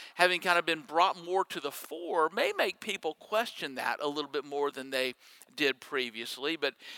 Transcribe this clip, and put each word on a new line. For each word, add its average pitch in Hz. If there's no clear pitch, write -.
having 180
kind 175
of 165
been 160
brought 165
more 185
to -
the 143
fore, 165
may 302
make 233
people 190
question 214
that 123
a 147
little 143
bit 139
more 143
than 135
they 131
did 135
previously. 127
But, 143